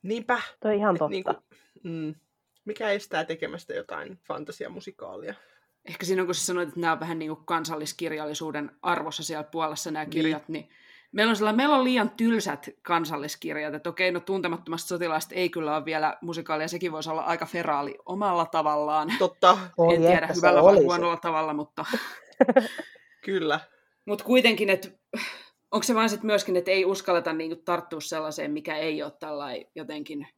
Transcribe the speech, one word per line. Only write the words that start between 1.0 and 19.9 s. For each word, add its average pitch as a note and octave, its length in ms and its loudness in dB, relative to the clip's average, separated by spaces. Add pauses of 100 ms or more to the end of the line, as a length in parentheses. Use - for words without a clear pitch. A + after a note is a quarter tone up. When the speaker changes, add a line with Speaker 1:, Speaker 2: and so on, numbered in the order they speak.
Speaker 1:
niinku, F#3+ 200 -4 (520)
mm, D#3+ 320 -8 (500)
mikä G#3+ 240 -6
estää G3 360 -2
tekemästä D#3+ 480 -8
jotain E3+ 540 -10
fantasiamusikaalia? D#3 1040 -12 (520)
Speaker 3:
Ehkä E3+ 200 -12
siinä F#3 160 0
on, F#3 40 0
kun F3 100 -2
sä - 100 -4
sanoit, F3 240 -2
että E3+ 100 -10
nämä E3 140 0
on D3+ 60 -2
vähän D#3+ 200 -6
niinku D#3 160 -6
kansalliskirjallisuuden D3+ 1400 -6 (100)
arvossa D#3+ 420 -2
siellä D3+ 200 -6
Puolassa D#3+ 480 -4
nämä D3+ 120 -6
Speaker 1:
Niin. D3 80 -10
Speaker 3:
kirjat, D#3 380 -2
niin D#3+ 200 -8 (420)
meillä G#3+ 180 2
on A3+ 60 4
sellainen, G#3+ 220 2
meillä C#4+ 180 6
on C4 80 4
liian B3 260 2
tylsät A3+ 600 0 (120)
kansalliskirjat, D3+ 920 -4
että D3+ 160 -8
okei, F#3 220 0
no F3 80 -2
Tuntemattomasta F3 680 -4
sotilaasta E3 480 -4
ei F3+ 140 0
kyllä D#3 260 -4
ole D3 100 -4
vielä D#3 360 -2
musikaalia, D#3+ 460 -4
sekin E3+ 240 -4
voisi D#3 180 -6
olla D#3+ 120 -4
aika E3 240 -2
feraali D3+ 600 -4
omalla F3+ 400 0
tavallaan. D3+ 640 0 (100)
Speaker 1:
Totta. F#3 380 6 (200)
Speaker 2:
Oi E3+ 180 6